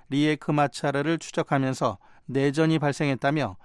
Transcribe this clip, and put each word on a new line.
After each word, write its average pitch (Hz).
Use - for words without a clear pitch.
리에크 147
마차르를 147
추적하면서 131
내전이 143
발생했다며 139